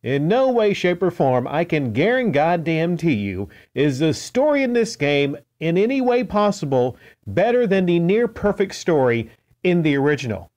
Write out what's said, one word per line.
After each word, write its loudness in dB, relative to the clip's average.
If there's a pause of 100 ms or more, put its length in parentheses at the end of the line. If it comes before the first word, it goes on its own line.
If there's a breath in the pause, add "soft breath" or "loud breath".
In -2
no 2
way, 2
shape, -2
or 0
form, 0
I -2
can -2
guaran-goddamn-tee 0
you, -4 (240 loud breath)
is 0
the 0
story 0
in -2
this -2
game 0 (240)
in 0
any 0
way 0
possible 0 (280 loud breath)
better 0
than 2
the 2
near-perfect 0
story 0 (320 loud breath)
in 2
the 2
original. -2